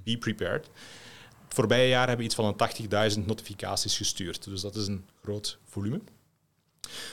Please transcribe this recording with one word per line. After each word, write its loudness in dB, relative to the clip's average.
be -2
prepared." -2
Het -10
voorbije 6
jaar 6
hebben 4
we -2
iets -2
van 2
een 2
tachtigduizend 2
notificaties -2
gestuurd. -4
Dus -8
dat -6
is -2
een -6
groot -6
volume. -4